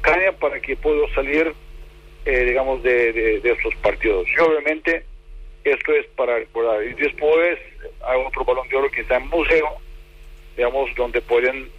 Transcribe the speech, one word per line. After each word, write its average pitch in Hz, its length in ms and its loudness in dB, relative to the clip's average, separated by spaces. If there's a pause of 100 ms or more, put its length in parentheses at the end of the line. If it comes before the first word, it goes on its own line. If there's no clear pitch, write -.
caña 175 320 4
para 139 280 -2
que 135 160 -6
puedo 147 380 2
salir, 147 380 0 (720)
eh, 127 200 2
digamos, 131 380 0
de, 120 300 4
de, 113 280 0
de 120 120 2
estos 110 240 -2
partidos. 101 520 0
Y - 120 0
obviamente 156 640 0 (600)
esto 143 280 0
es 147 220 2
para 120 240 0
recordar. 113 460 -2
Y 123 100 -8
después 151 640 2 (480)
hay 127 180 2
otro 131 200 -6
Balón 123 240 0
de 135 80 -2
Oro 139 140 2
que - 120 -6
está 127 140 0
en 131 120 -2
museo, 156 400 2 (880)
digamos, 127 400 0
donde 120 260 -2
pueden 127 460 0 (100)